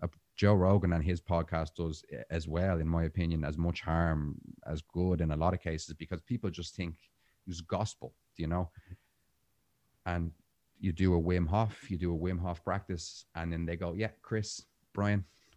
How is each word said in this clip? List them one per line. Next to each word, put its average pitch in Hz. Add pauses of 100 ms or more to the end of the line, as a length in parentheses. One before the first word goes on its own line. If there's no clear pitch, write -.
uh, 87 (280)
Joe 104
Rogan 92
and 85
his 87
podcast 82
does, 80
uh, 60
as 80
well, 87
in 80
my 82
opinion, 82
as 76
much 85
harm 80 (320)
as 80
good 90
in 80
a 76
lot 85
of 90
cases, 80
because 82
people 120
just 85
think 85 (500)
it's 85
gospel, - (220)
you 82
know? 85 (1400)
And 85 (480)
you 95
do 90
a 85
Wim 87
Hof, 104
you 92
do 87
a 80
Wim 87
Hof 87
practice, 92 (100)
and 82
then 85
they 85
go, 87
"Yeah, 107 (120)
Chris, - (280)
Brian, 101 (320)